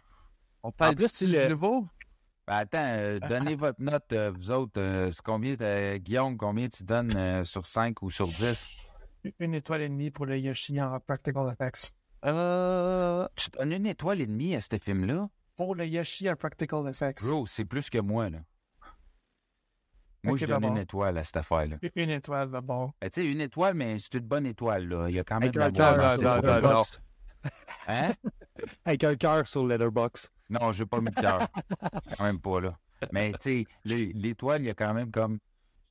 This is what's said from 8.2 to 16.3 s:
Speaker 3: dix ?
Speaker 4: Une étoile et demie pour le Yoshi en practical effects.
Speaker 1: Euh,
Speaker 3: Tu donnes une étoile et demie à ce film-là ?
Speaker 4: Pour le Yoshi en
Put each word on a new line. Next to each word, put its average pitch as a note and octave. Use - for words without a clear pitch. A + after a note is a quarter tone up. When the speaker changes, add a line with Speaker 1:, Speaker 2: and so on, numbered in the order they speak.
Speaker 3:
dix ? G#2+
Speaker 4:
Une E3
étoile D#3
et D3
demie C#3+
pour C#3+
le C3+
Yoshi C3+
en C3
practical C3+
effects. -
Speaker 1:
Euh, F3+
Speaker 3:
Tu -
donnes C#3+
une G3
étoile F#3
et B2
demie C3
à A#2
ce A2
film-là ? G2+
Speaker 4:
Pour F#3
le E3+
Yoshi E3+
en E3